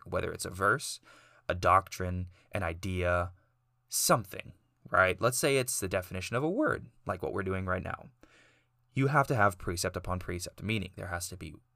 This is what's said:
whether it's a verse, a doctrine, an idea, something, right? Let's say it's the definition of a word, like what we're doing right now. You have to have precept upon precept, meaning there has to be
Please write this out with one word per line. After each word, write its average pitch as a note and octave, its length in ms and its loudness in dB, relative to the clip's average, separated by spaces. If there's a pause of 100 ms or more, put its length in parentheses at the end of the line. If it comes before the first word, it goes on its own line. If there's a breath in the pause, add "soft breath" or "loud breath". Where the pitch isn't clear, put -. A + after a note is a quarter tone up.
whether F2+ 260 -2
it's - 140 -8
a F#2 60 -6
verse, G2+ 500 0 (480 loud breath)
a F2 60 2
doctrine, F2+ 720 2 (240 soft breath)
an G2 100 -2
idea, F2 720 0 (560)
something, - 640 0 (380)
right? F#2 280 4
Let's B2+ 200 2
say C#3 180 4
it's B2+ 240 0
the F#2+ 80 -2
definition F#2 480 -4
of C3+ 80 0
a D#3+ 60 2
word, G3 360 0 (200)
like F#2+ 160 -4
what - 100 -4
we're F#2+ 100 -2
doing F#2 220 -2
right F#2 180 -2
now. - 280 -8 (840 soft breath)
You C3+ 140 2
have C#3 220 4
to D3 60 2
have G2+ 220 4
precept F2 400 -4
upon F2+ 220 -4
precept, - 440 -8
meaning G#2 320 -2
there G2 140 -10
has F2 220 -6
to F2+ 80 -14
be D2+ 160 -12 (220)